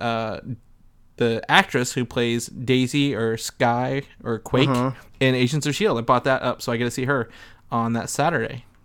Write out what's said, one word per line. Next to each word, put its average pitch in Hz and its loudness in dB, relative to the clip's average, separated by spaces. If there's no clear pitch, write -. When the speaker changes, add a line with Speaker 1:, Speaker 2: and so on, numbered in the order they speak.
Speaker 1:
uh, 113 -4
the 113 2
actress 143 2
who 127 -2
plays 117 -2
Daisy 131 0
or 113 -2
Skye 127 0
or 113 -4
Quake 131 2
Speaker 2:
Mm-hmm. 127 0
Speaker 1:
in 131 4
Agents 127 2
of 143 -2
shield. 196 2
I - -2
bought 120 2
that 131 2
up, - -2
so - -4
I 117 0
get 120 0
to 120 0
see 127 -4
her 127 0
on 117 0
that 117 -4
Saturday. 135 -2